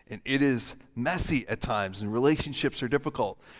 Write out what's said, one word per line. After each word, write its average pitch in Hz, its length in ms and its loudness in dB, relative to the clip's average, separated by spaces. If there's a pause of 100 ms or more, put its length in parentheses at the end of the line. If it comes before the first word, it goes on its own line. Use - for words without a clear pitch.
And 107 160 -10
it 135 160 0
is 131 360 2 (180)
messy 143 540 0
at 110 120 -4
times, 101 400 -2
and 104 120 -4
relationships 143 680 2
are 127 80 -2
difficult. 131 520 -2 (200)